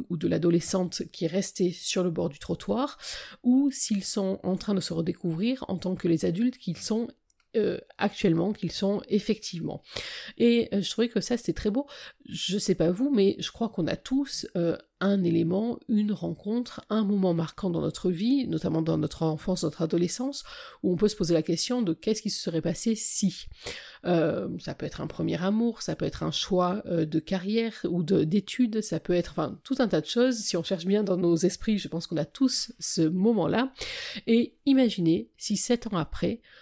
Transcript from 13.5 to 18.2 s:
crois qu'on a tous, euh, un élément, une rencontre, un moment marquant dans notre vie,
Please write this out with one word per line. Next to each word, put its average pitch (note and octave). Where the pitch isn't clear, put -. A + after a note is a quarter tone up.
crois A3+
qu'on D#3+
a -
tous, -
euh, E3+
un G3
élément, F3
une G#3
rencontre, G3+
un A3
moment F#3+
marquant E3+
dans E3
notre D#3
vie, A#3+